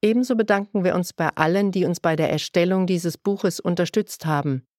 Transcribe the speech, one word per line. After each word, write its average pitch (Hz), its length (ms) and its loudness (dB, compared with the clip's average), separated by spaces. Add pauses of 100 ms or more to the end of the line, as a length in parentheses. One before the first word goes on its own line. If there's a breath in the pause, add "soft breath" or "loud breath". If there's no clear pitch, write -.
Ebenso 240 320 2
bedanken 202 480 0
wir 180 100 2
uns 180 200 -2
bei 160 160 -2
allen, 190 420 0
die 185 140 0
uns 170 140 -2
bei 160 160 0
der 160 140 0
Erstellung 180 560 0
dieses 175 320 -2
Buches 196 420 -2
unterstützt 180 680 -2
haben 143 420 -2 (120)